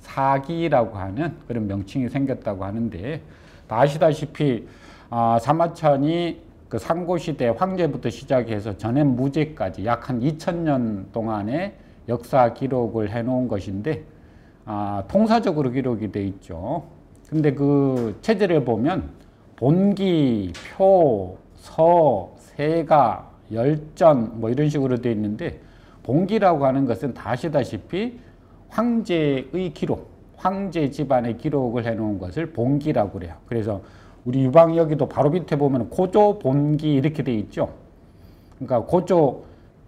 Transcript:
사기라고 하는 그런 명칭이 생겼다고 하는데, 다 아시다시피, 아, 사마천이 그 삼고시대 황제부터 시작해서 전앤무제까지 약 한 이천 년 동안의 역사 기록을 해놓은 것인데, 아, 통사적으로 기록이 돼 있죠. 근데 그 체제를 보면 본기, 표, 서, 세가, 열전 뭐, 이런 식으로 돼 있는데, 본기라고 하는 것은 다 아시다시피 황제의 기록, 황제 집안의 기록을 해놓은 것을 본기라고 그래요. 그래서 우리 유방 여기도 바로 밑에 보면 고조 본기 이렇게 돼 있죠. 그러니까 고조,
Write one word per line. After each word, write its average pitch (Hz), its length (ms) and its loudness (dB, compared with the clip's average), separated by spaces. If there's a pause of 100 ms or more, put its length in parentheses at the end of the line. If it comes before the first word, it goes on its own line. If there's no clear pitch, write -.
사기라고 139 960 0
하는 95 400 -6 (100)
그런 113 220 -6
명칭이 101 400 -4
생겼다고 117 560 -4
하는데, 110 560 -6 (480)
다 110 120 0
아시다시피, 147 840 0 (440)
아, 117 280 2
사마천이 160 1000 0 (280)
그 113 100 -4
삼고시대 165 720 -2
황제부터 165 600 -2
시작해서 110 680 -2
전앤무제까지 139 1080 0
약 - 240 -2
한 123 140 -4
이천 165 420 -2
년 117 480 -2
동안의 113 600 -4 (340)
역사 120 460 2
기록을 113 560 -2
해놓은 123 360 -2
것인데, 107 580 -6 (600)
아, 101 420 -6
통사적으로 196 640 2
기록이 120 400 -4
돼 101 140 -4
있죠. 98 600 -8 (440)
근데 151 260 2
그 135 680 0
체제를 185 420 2
보면 123 460 -2 (460)
본기, 160 1000 2 (200)
표, 147 640 4 (180)
서, 160 800 2 (240)
세가, 147 720 2 (220)
열전 123 880 2
뭐, 110 100 -2
이런 147 180 2
식으로 135 320 0
돼 123 120 0
있는데, 107 480 -4 (420)
본기라고 175 640 2
하는 135 200 2
것은 117 280 -2
다 - 160 -8
아시다시피 151 880 -4 (500)
황제의 175 1080 0
기록, - 360 -4 (260)
황제 185 540 -2
집안의 123 480 -2
기록을 127 480 -2
해놓은 107 320 -2
것을 92 340 -6
본기라고 120 600 0
그래요. 87 220 -10 (120)
그래서 107 360 -4 (420)
우리 131 200 0
유방 165 320 6
여기도 151 320 2
바로 135 220 2
밑에 160 260 -2
보면 135 340 0
고조 208 500 2
본기 147 540 2
이렇게 147 280 0
돼 127 120 -2
있죠. 110 380 -4 (880)
그러니까 120 300 -2
고조, 165 560 2 (440)